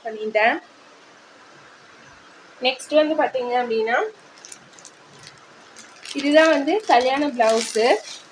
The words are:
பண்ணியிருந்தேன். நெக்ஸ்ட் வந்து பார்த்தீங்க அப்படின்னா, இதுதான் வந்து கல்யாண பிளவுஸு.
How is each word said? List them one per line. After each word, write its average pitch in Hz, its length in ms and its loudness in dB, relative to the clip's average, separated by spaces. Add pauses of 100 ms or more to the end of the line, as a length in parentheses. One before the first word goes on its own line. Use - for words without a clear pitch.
பண்ணியிருந்தேன். 220 560 -2 (2000)
நெக்ஸ்ட் 262 320 -4
வந்து 311 200 2
பார்த்தீங்க 247 380 -2 (100)
அப்படின்னா, 226 340 -2 (2250)
இதுதான் 294 340 4
வந்து 311 380 0
கல்யாண 269 400 2
பிளவுஸு. 233 680 2 (380)